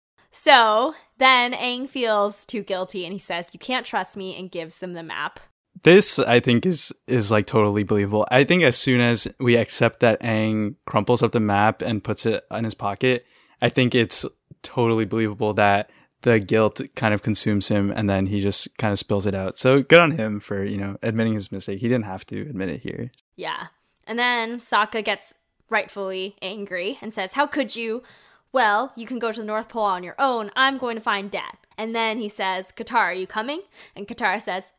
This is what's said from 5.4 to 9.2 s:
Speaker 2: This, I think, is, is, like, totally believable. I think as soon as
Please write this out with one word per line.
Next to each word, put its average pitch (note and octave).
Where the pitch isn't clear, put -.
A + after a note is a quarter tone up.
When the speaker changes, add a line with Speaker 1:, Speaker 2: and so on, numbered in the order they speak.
Speaker 2:
This, F3+
I A#2+
think, A#2+
is, F3
is, A2+
like, G#2+
totally G#2
believable. G2+
I C3+
think F3
as B2
soon B2
as A#2+